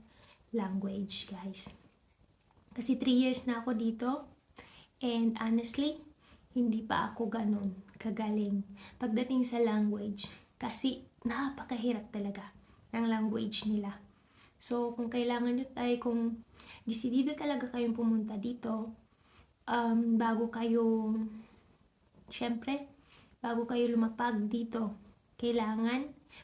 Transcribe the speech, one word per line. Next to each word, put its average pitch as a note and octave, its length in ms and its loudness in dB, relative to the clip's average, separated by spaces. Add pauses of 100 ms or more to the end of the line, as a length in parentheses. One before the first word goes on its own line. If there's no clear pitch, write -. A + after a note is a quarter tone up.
(540)
language, G3 800 -4
guys. F#3+ 400 -10 (1040)
Kasi B3 240 2
three B3+ 240 6
years B3+ 240 0
na A#3 160 -2
ako B3+ 80 2
dito. A#3+ 560 0 (720)
And A#3 400 2
honestly, A#3 560 2 (560)
hindi A3+ 320 2
pa - 240 0
ako - 160 -4
ganun G#3 480 0 (240)
kagaling G#3+ 640 -2 (400)
pagdating B3 480 2
sa A#3+ 80 -2
language. G#3 720 2 (320)
Kasi B3 480 -2 (160)
napakahirap A#3+ 880 -2
talaga G3+ 400 -6 (400)
ng A3+ 160 0
language A3 560 0
nila. G#3 320 0 (640)
So, A#3+ 320 -2
kung A#3 160 -4
kailangan A#3+ 480 2
nyo C4 160 -2
tayo, A#3+ 240 0
kung A#3 480 0 (400)
desidido B3+ 480 0
talaga C#4 400 -2
kayong A#3 240 0
pumunta A3 400 2
dito, A3+ 560 -4 (720)
um, A#3 560 4
bago A#3 320 2
kayo, A3+ 640 2 (1120)
syempre, B3+ 640 -4 (480)
bago A#3 240 0
kayo A#3+ 240 2
lumapag A3+ 560 2
dito, A3+ 480 -2 (480)
kailangan A#3 720 0 (300)